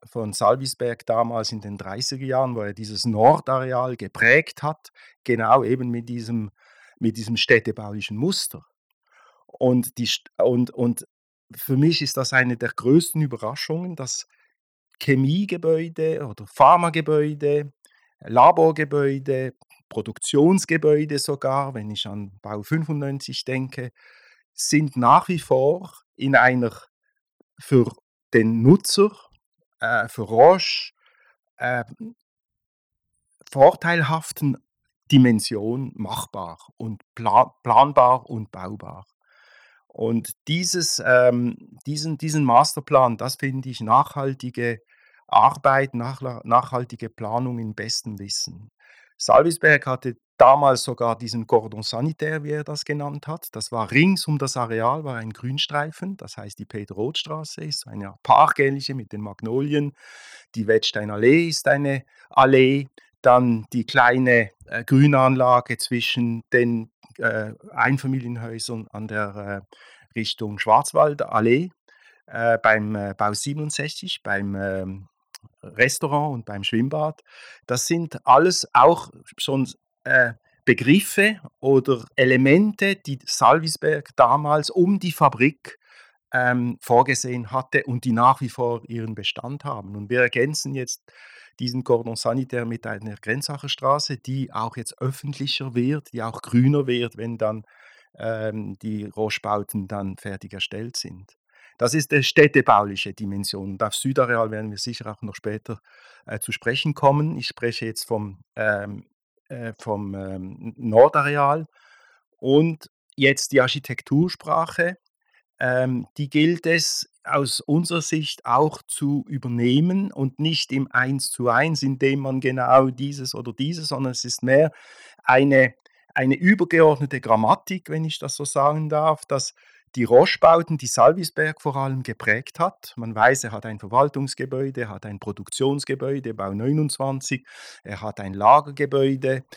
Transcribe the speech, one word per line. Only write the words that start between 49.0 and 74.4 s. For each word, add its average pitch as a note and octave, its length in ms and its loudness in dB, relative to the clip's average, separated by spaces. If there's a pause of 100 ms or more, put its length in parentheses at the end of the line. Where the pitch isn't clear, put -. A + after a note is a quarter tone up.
Salwisberg D3+ 680 2
hatte B2+ 320 -6 (200)
damals C3+ 460 6
sogar A#2 340 -2
diesen A2+ 300 -8
Cordon A2 340 0
sanitaire, D3+ 640 -6
wie D3 80 -10
er D3+ 140 -8
das D3+ 180 -10
genannt C#3+ 460 -8
hat. E3 240 -12
Das - 180 -12
war A2+ 180 -4
rings E3+ 380 2
um D3+ 100 0
das C3+ 200 -6
Areal, A#2+ 480 -2
war C3 100 -8
ein A2+ 160 -10
Grünstreifen, D3 840 -6
das - 180 -18
heißt, G#2 240 -16
die G#2+ 60 -14
Peter-Roth-Straße D3 1000 -10
ist D3+ 240 -10
eine G#2 220 -12
Art G2 140 -20
parkähnliche C#3 720 2
mit A#2+ 200 -12
den G#2 80 -10
Magnolien. C3+ 720 -4 (640)
Die G#2+ 120 -4
Wettstein-Allee A2 800 2
ist D#3 220 -2
eine C#3 340 0 (260)
Allee. C3+ 600 4 (320)
Dann B2 500 4
die A#2 140 -4
kleine, B2 680 2 (140)
äh, A2+ 180 -10
Grünanlage C3 920 4
zwischen A#2 760 -4
den, A#2 400 0 (260)
äh, A2 360 -6 (180)
Einfamilienhäusern A#2+ 1200 -4
an A2 180 -12
der, G2+ 560 -6
äh, - 560 -16
Richtung G#2 400 -8
Schwarzwaldallee, C#3+ 1080 2 (560)
äh, A2+ 320 0
beim, G#2+ 400 2
äh, G2+ 200 -6
Bau G#2 140 0
siebenundsechzig, D3+ 920 -8
beim, G2+ 320 -6